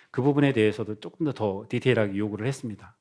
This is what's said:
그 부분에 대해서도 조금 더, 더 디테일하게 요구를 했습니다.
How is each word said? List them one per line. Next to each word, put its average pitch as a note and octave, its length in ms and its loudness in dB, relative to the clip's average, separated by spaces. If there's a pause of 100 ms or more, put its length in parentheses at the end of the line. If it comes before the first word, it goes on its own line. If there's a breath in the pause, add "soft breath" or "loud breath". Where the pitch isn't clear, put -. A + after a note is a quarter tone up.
(120)
그 B2+ 100 -2
부분에 C#3 320 4
대해서도 G#2+ 460 0
조금 - 260 -6
더, C#3+ 60 0
더 G#2 380 -4
디테일하게 A2 480 2
요구를 G#2 280 -4
했습니다. A#2 560 -8